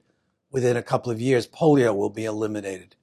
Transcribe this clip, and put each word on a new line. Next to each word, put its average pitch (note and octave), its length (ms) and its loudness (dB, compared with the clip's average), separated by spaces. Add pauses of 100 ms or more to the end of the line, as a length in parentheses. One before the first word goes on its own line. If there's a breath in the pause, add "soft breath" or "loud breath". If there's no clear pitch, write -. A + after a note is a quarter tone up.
(520)
within B2 240 0
a A#2 80 -4
couple B2 280 -2
of A2 100 -6
years, B2 260 0
polio C3+ 480 4
will G#2 140 -2
be A2 160 -8
eliminated G#2+ 760 -8